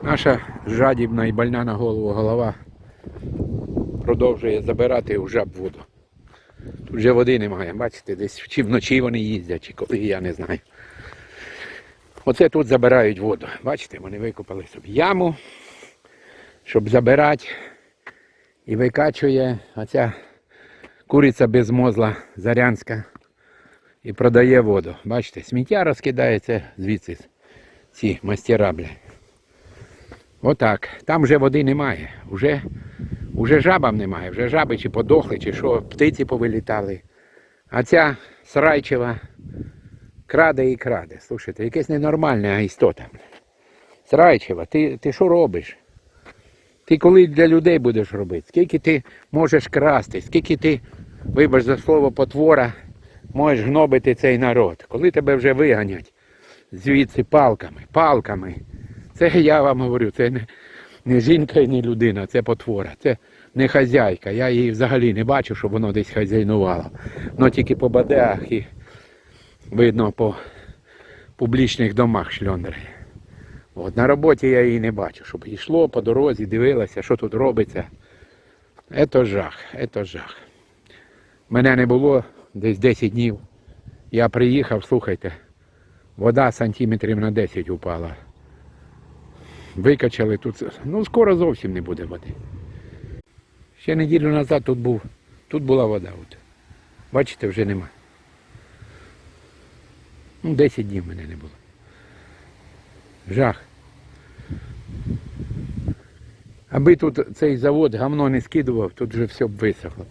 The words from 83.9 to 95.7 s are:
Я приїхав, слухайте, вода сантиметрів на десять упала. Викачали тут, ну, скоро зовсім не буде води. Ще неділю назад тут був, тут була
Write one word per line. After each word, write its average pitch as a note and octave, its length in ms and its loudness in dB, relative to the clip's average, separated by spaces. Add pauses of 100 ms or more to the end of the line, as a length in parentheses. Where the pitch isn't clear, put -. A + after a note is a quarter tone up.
Я A#2 180 2
приїхав, B2 540 0
слухайте, G2 480 -2 (880)
вода A#2+ 340 2
сантиметрів A2 680 -2
на G#2+ 120 -2
десять G2 380 -4
упала. E2+ 460 -8 (1600)
Викачали A2+ 600 0
тут, A2+ 260 -8 (220)
ну, G3 200 -4
скоро A3 300 4
зовсім D3 380 -2
не F2+ 80 -6
буде F2 240 -8
води. F2 220 -14 (1500)
Ще D#3+ 160 -4
неділю D#3 340 0
назад D3 340 0
тут B2+ 160 -2
був, A#2 220 -2 (460)
тут D3+ 160 -6
була C3 220 2